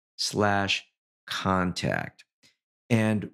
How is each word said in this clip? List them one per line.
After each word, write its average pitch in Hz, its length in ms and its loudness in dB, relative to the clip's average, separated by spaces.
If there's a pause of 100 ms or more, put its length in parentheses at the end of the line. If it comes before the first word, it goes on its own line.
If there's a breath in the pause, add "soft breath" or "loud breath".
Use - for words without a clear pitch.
(200)
slash 101 640 0 (400)
contact. 85 1000 -2 (640 soft breath)
And 110 440 2